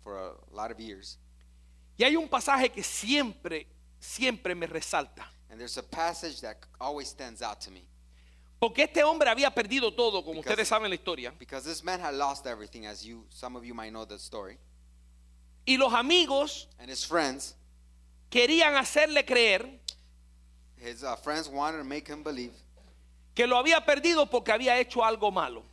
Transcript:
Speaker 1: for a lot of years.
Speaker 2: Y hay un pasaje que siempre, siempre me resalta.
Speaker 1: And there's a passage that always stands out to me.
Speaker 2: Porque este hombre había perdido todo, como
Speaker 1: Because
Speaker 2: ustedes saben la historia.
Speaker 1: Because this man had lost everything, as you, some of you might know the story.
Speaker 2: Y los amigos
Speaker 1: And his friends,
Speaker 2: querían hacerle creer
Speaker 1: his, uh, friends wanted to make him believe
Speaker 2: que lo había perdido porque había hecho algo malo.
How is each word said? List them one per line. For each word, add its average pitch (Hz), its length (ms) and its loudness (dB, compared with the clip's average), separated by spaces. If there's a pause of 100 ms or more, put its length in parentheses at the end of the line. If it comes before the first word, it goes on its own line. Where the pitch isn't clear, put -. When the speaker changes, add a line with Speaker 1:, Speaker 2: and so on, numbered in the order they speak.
Speaker 1:
for 101 160 -12
a 92 140 -10 (220)
lot 110 160 -8
of 110 100 -14
years. 101 380 -16 (800)
Speaker 2:
Y 226 80 4
hay 294 120 4
un 311 120 -2
pasaje 262 440 2
que 202 100 -10
siempre, 202 840 -2 (340)
siempre 214 540 -4
me 170 120 -4
resalta. 156 580 -4 (260)
Speaker 1:
And 113 100 -18
there's 120 180 -10
a 123 40 -10
passage 165 580 -6
that 107 160 -10 (240)
always 143 280 -6
stands 120 340 -14
out 107 180 -8
to 98 100 -14
me. 90 120 -20 (760)
Speaker 2:
Porque 240 260 4
este 311 200 2
hombre 311 240 4
había 254 260 2
perdido 226 400 0
todo, 214 300 0
como 160 160 -8
Speaker 1:
Because 196 220 -2
Speaker 2:
ustedes - 60 0
saben 220 200 2
la 185 80 -2
historia. 139 420 -6
Speaker 1:
Because 135 260 -12
this 160 200 -10
man 180 160 -4
had 147 140 -6
lost 139 320 -2
everything, 110 400 -12
as 104 200 -14
you, 113 220 -18
some 123 260 -14
of 120 100 -14
you 120 100 -14
might 110 180 -12
know 113 140 -10
the 104 120 -16
story. 104 380 -14 (1120)
Speaker 2:
Y 254 100 4
los 254 160 4
amigos 277 760 2 (140)
Speaker 1:
And 123 100 -18
his 131 140 -8
friends, 143 500 -2 (760)
Speaker 2:
querían 294 460 6
hacerle 294 500 4
creer 233 420 4 (1080)
Speaker 1:
his, 120 280 -12
uh, 123 120 -4
friends 151 320 -4
wanted 147 300 -4
to 143 60 -8
make 147 240 -8
him 151 140 -12
believe 127 300 -8 (840)
Speaker 2:
que 240 120 4
lo 247 100 4
había 311 280 4
perdido 302 460 4
porque 226 220 2
había 247 260 4
hecho 247 240 0
algo 214 300 2
malo. 127 300 -4 (100)